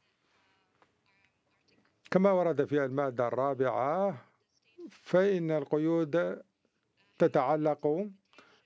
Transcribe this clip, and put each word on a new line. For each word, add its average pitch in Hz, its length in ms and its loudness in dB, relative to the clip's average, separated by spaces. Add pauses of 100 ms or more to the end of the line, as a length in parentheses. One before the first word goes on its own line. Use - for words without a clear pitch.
(2000)
كما 196 200 4
ورد 165 340 0
في 139 200 0
المادة 127 420 -2
الرابعة، 131 960 -2 (640)
فإن 180 600 0
القيود 160 920 0 (760)
تتعلق 151 920 2 (560)